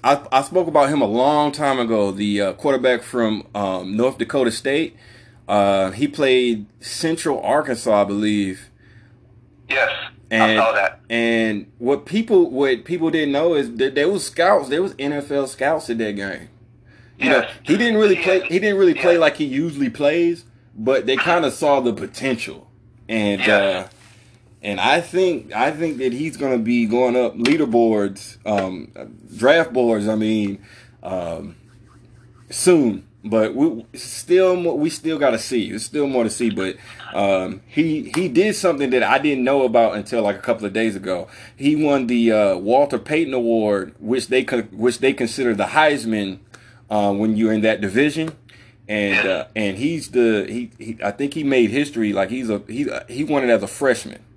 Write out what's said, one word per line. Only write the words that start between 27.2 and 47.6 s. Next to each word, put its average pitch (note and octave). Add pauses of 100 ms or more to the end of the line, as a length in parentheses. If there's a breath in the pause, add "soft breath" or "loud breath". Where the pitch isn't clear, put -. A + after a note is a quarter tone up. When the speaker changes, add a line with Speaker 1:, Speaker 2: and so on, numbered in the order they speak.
Speaker 1:
leaderboards, A#2 (100)
um, F#2+ (440)
draft D3
boards, A2+
I A2
mean, G#2+ (380 loud breath)
um, E2+ (920)
soon. C3+ (180)
But G#2+
we B2+ (100)
still F3+
mo-, E3+
we D3+
still D#3
gotta B2+
see. A2+
There's G#2+
still D3
more B2
to G#2+
see. A#2
But, F#2+ (380 loud breath)
um, F#2+
he, D#3
he F3
did F3
something C#3+
that B2
I A#2
didn't C#3
know C3+
about A2+
until, G#2+
like, G2+
a -
couple G#2+
of F#2+
days G#2+
ago. F#2 (280 loud breath)
He D3
won C#3+
the, A#2
uh, G2+
Walter B2+
Payton D3+
Award, G#2+
which B2+
they B2+
co-, A#2
which A2
they C3+
consider A#2+
the G2
Heisman, A2+ (520 loud breath)
uh, G#2
when G#2+
you're A2
in A2